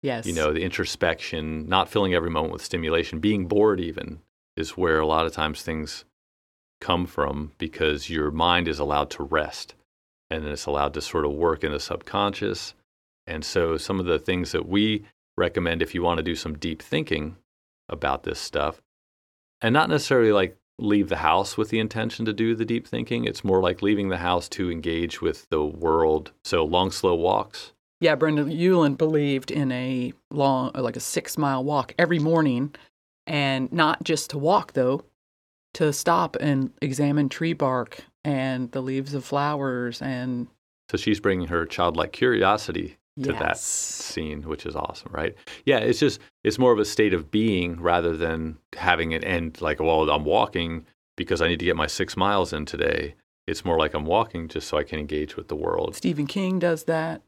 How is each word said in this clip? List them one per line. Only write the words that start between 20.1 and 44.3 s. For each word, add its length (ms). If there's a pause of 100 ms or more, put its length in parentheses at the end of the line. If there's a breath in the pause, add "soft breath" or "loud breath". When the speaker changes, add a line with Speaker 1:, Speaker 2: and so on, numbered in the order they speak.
Speaker 2:
like, 260 (220)
leave 300
the 80
house 400
with 120
the 100
intention 460
to 80
do 220
the 100
deep 220
thinking. 380
It's 180
more 180
like 200
leaving 280
the 80
house 320
to 220
engage 500
with 280
the 140
world. 680 (120)
So 220
long, 260
slow 240
walks. 560 (300)
Speaker 1:
Yeah, 140
Brenda 280
Ueland 540
believed 540
in 200
a 400 (200)
long, 420
like, 240
a 20
six-mile 640
walk 340
every 220
morning, 540 (540 loud breath)
and 440
not 320
just 280
to 60
walk, 360
though, 320 (680)
to 180
stop 460
and 320 (100)
examine 480
tree 240
bark 480 (220)
and 480
the 100
leaves 320
of 100
flowers 800
and 460 (420)
Speaker 2:
So 80
she's 220
bringing 280
her 180
childlike 460
curiosity 840 (240)
to 100
that 80
Speaker 1:
Yes. 240
Speaker 2:
scene, 800